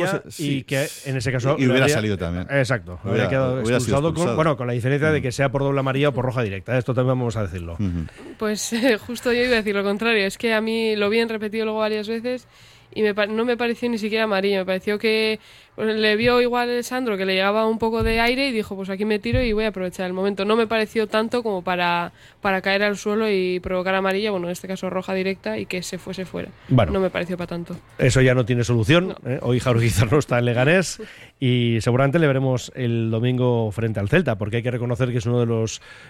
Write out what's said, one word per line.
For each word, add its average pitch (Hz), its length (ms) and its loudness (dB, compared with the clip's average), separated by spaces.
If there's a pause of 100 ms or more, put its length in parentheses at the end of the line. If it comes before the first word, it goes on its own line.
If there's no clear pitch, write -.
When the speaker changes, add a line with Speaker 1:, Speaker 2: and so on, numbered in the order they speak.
Speaker 1:
estamos, - 340 -6
Speaker 2:
y 165 40 -4
Speaker 1:
sí. 139 200 -2
Speaker 2:
que 139 240 -2 (180)
en 135 120 -4
ese 127 160 -2
caso 131 260 0
Speaker 1:
Y, 139 40 2
y - 20 4
hubiera 127 180 4
Speaker 2:
habría 147 120 4
Speaker 1:
salido 107 220 0
también. 87 320 -4
Speaker 2:
Exacto, 117 440 -2 (100)
Speaker 1:
Hubiera, 104 220 0
Speaker 2:
habría 92 40 0
quedado 135 260 0
Speaker 1:
hubiera 131 100 -4
sido 120 120 2
Speaker 2:
expulsado 139 260 2
con, 165 100 2
Speaker 1:
expulsado. 160 240 0
Speaker 2:
bueno, 156 200 2
con 123 100 -6
la 120 60 -2
diferencia 135 380 0
de 151 60 2
Speaker 1:
Ujú. 123 60 -2
Speaker 2:
que 127 100 -2
sea 139 180 0
por 135 100 -2
doble 139 200 0
amarilla 135 280 2
o 135 40 -2
por 127 100 -2
roja 123 180 -2
directa. 101 360 -2
Esto 127 160 -2
también 127 260 2
vamos 117 160 -2
a 113 80 -2
decirlo. 85 300 -6
Speaker 1:
Ujú. 85 320 -2 (340)
Speaker 3:
Pues, 214 340 -4
<laughs> - 0 -
eh, 233 240 2
justo 233 360 -4
yo 240 100 2
iba 254 120 2
a - 20 4
decir 208 180 0
lo 202 80 0
contrario. 208 420 2
Es 196 120 -4
que 226 160 0
a 214 80 2
mí 220 340 0
lo 208 140 0
vi 226 100 2
en 233 80 2
repetido 220 380 -4
luego 220 160 -2
varias 214 260 -2
veces 233 400 -6 (460)
y - 100 -2
me 208 100 4
pa-, 208 140 0
no 220 160 0
me 240 140 0
pareció 240 320 -2
ni 233 80 -2
siquiera 220 280 0
amarilla. 196 340 2
Me 185 60 -2
pareció 190 340 -2
que, 220 400 0 (360)
pues, 220 200 -2
le 214 220 2
vio 247 240 4
igual 240 280 0
el 240 140 -2
Sandro 254 320 -4
que 190 100 -2
le 190 100 0
llegaba 202 300 2
un 220 140 0
poco 226 240 0
de 226 160 0
aire 254 300 2
y - 20 -4
dijo, 208 240 -4
"Pues 190 140 -8
aquí 196 160 -2
me 214 120 0
tiro 233 240 0
y 233 120 0
voy 214 100 0
a 220 60 0
aprovechar 185 380 -6
el 180 40 -4
momento". 190 320 -2
No 220 140 2
me 226 100 2
pareció 220 400 0
tanto 220 340 0
como 208 220 -4
para, 175 480 0 (300)
para 190 180 0
caer 196 240 2
al 208 140 0
suelo 214 340 0
y 180 300 0
provocar 185 340 -2
amarilla, 190 360 0
bueno, 175 160 -2
en 175 40 -4
este 180 160 -10
caso 185 220 -6
roja 185 240 -4
directa 190 440 -4
y 202 100 -6
que 180 160 -6
se - 140 -10
fuese 185 280 -10
fuera. 175 240 -8 (180)
Speaker 2:
Bueno. 113 240 4
Speaker 3:
No 196 80 0
me 185 100 2
pareció 175 280 -4
para 175 100 -6
tanto. 170 300 -8 (200)
Speaker 2:
Eso 127 220 4
ya 131 160 6
no 127 100 2
tiene 120 200 0
solución, 135 580 2
Speaker 3:
No. 123 80 -6
Speaker 2:
¿eh? 135 100 -4
Hoy 123 200 0
Jaureguizar 117 500 2
no 151 80 6
está 127 200 0
en 120 60 2
Leganés 135 560 2 (380)
y 123 420 2
seguramente 131 380 2
le 160 80 4
veremos 135 480 0
el 117 340 0
domingo 120 640 2
frente 110 300 -2
al 101 80 -2
Celta, 143 280 2
porque 104 200 -2
hay 113 60 -2
que 123 80 -2
reconocer 123 400 -2
que 123 80 -2
es 107 60 -4
uno 120 140 2
de 120 60 2
los, 113 360 -2 (280)